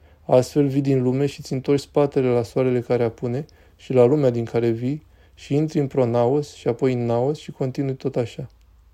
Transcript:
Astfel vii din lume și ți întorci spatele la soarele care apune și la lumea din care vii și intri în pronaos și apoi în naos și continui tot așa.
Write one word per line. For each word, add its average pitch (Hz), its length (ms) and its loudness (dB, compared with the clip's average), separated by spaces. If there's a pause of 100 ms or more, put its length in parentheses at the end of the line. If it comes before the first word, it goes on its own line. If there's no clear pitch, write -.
(240)
Astfel 139 420 2
vii 135 140 0
din 135 220 0
lume 131 240 0
și 139 160 -8
ți - 100 -10
întorci 139 280 0
spatele 139 480 0
la 120 140 2
soarele 127 380 0
care 120 220 0
apune 120 440 -4 (300)
și - 160 -12
la 127 120 8
lumea 135 260 4
din 117 140 -4
care 117 260 0
vii 123 360 -4 (280)
și - 200 -8
intri 151 240 0
în 143 80 0
pronaos 123 680 0
și - 140 -6
apoi 127 240 0
în 120 140 -2
naos 123 320 0
și - 120 -16
continui 135 440 -4
tot - 220 -6
așa. 127 340 -6 (440)